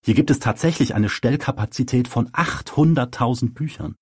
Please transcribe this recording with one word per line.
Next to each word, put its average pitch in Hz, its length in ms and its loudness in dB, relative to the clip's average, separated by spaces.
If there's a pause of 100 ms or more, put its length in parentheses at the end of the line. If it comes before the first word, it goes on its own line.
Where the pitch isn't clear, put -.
Hier 113 120 2
gibt 143 140 2
es 127 100 2
tatsächlich 123 560 0
eine 104 120 2
Stellkapazität 123 1000 -2
von 120 240 0
achthunderttausend 127 1200 0
Büchern. - 480 -8